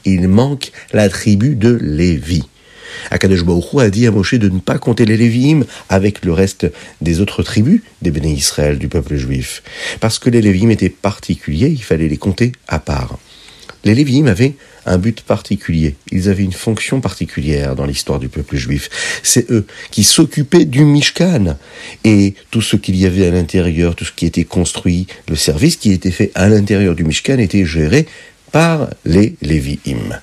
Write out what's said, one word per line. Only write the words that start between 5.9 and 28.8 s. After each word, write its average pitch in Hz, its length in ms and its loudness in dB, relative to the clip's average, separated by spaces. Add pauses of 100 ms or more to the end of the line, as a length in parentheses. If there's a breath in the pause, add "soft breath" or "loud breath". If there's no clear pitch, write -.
le 90 80 0
reste 87 400 0 (300 loud breath)
des 82 180 0
autres 95 240 -2
tribus 143 380 2 (200 soft breath)
des 90 100 0
Béné 76 200 -2
Israël, 73 480 -2
du 65 80 -6
peuple 71 300 -4
juif. 65 440 -6 (380 loud breath)
Parce - 180 -2
que - 120 0
les 120 120 4
Lévi'im 104 280 4
étaient 104 200 2
particuliers, 87 800 -4
il 143 160 -2
fallait 80 240 0
les 73 100 -2
compter 117 360 -2 (160)
à 76 100 -2
part. - 400 -6 (640 loud breath)
Les 107 120 4
Lévi'im 139 320 2
avaient 120 260 2 (320 loud breath)
un 90 140 0
but 113 220 -2
particulier, 85 760 -2 (160)
ils 95 180 0
avaient 98 140 0
une 92 80 -2
fonction 113 500 -4
particulière 71 720 -4
dans 69 100 -4
l'histoire 69 340 -4
du 64 100 -8
peuple - 260 -8
juif. 67 340 -4 (320 loud breath)
C'est - 300 0
eux 110 140 2 (260 loud breath)
qui 107 120 0
s'occupaient 160 640 2
du 143 200 4
Mishkan, 143 680 2 (480 loud breath)
et 101 300 4 (160)
tout 113 120 -2
ce - 140 -2
qu'il 101 200 -2
y 92 100 2
avait 92 200 2
à 87 60 2
l'intérieur, 85 640 0
tout - 100 -10
ce - 60 -10
qui - 140 -4
était 82 180 0
construit, 90 640 -2 (220 loud breath)
le 80 60 -2
service 90 420 0
qui 107 140 0
était 92 200 0
fait 101 220 -2
à 92 140 2
l'intérieur 101 480 2
du 85 80 -4
Mishkan 82 340 -2
était 101 280 0
géré 82 420 0 (440 loud breath)
par 160 380 0 (160)